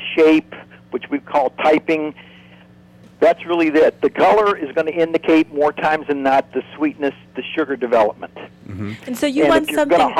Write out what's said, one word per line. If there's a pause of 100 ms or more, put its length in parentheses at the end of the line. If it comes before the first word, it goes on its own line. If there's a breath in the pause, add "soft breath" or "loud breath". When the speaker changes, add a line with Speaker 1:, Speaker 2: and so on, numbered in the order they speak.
(160)
Speaker 1:
shape, (340 loud breath)
which
we
call (100)
typing, (1080 loud breath)
that's
really
it.
The
color
is
gonna
indicate
more
times
than
not
the (120)
sweetness, (220)
the (120)
sugar
development. (340)
Speaker 2:
Mm-hmm. (140)
Speaker 3:
And
so
you
Speaker 1:
And
Speaker 3:
want
Speaker 1:
if
you're
gonna
Speaker 3:
something